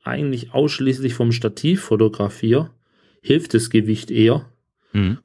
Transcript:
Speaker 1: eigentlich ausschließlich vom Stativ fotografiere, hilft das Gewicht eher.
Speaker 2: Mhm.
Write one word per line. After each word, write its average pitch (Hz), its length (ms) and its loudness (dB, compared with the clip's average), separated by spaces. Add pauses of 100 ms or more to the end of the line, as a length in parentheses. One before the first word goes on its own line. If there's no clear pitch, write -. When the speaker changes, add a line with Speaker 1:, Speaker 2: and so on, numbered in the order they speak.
Speaker 1:
eigentlich 131 500 -6
ausschließlich 131 600 0
vom 117 180 0
Stativ 120 500 -2
fotografiere, 110 880 0 (500)
hilft - 320 0
das 113 160 2
Gewicht 110 400 0
eher. 117 400 2 (440)
Speaker 2:
Mhm. 104 320 0